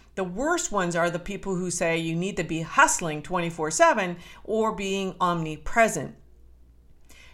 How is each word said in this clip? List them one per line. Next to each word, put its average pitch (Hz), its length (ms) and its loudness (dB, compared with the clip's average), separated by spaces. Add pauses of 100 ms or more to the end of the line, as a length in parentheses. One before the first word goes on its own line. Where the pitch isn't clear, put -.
(160)
The 190 100 -2
worst 269 440 -2
ones 175 280 0
are 170 120 2
the 170 80 -4
people 190 380 -6
who 180 160 -4
say 170 260 0
you 165 160 -2
need 175 220 -2
to 180 80 -2
be 165 180 -4
hustling 160 600 2
twenty-four 170 500 -2
seven 196 460 4 (260)
or 220 320 0
being 190 460 -2
omnipresent. 175 960 0 (1200)